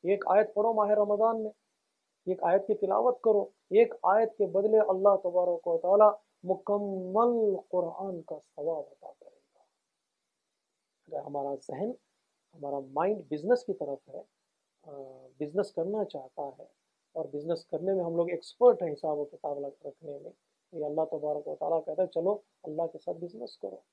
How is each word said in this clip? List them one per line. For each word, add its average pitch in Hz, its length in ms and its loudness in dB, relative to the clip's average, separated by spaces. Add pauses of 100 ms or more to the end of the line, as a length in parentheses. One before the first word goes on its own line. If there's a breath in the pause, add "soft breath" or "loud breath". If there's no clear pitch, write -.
एक 190 240 0
आयत 214 280 4
पढ़ो 220 160 2
माह 208 200 2
रमज़ान 208 480 2
में, 214 100 -6 (760)
एक 185 180 -4
आयत 180 220 4
की 214 80 0
तिलावत 220 500 2
करो, 208 280 2 (200)
एक 226 220 6 (120)
आयत 220 320 2
के 196 80 2
बदले 202 320 4
अल्लाह 196 380 4
तबारक 180 520 0
व 165 80 2
तआला 202 340 6 (340)
मुकम्मल 202 1120 0 (140)
कुरान 180 500 -4
का 156 180 -14
सवाब 151 460 -6
अता - 240 -20
करेगा। - 560 -20 (1400)
अगर 139 180 -8
हमारा 139 280 -6
जहन, 156 400 -8 (600)
हमारा 143 260 -6
mind 156 480 -4
business 185 340 0
की 196 100 -6
तरफ 143 360 -8
है, 135 120 -14 (640)
अ, 156 80 -20 (460)
business 156 320 -4
करना 196 340 -4
चाहता 135 380 -12 (180)
है - 80 -20 (480)
और 160 100 -6
business 151 440 -6
करने 175 220 -2
में 185 120 0
हम 165 120 -2
लोग 170 140 0
expert 220 520 4
हैं 165 80 -2
हिसाब 151 280 -4
और 147 60 -4
किताब 143 360 -8
लग-, 143 260 -12
रखने 143 320 -14
में, 160 140 -18 (400)
ये 156 120 -8
अल्लाह 151 200 -2
तबारक 151 440 -6
व 151 60 -8
तआला 165 260 -2
कहता 160 220 -2
है, 180 60 2
"चलो, 190 340 0 (220)
अल्लाह 156 220 -4
के 160 120 -10
साथ 175 160 -6
business 175 480 -12
करो।" - 200 -10 (100)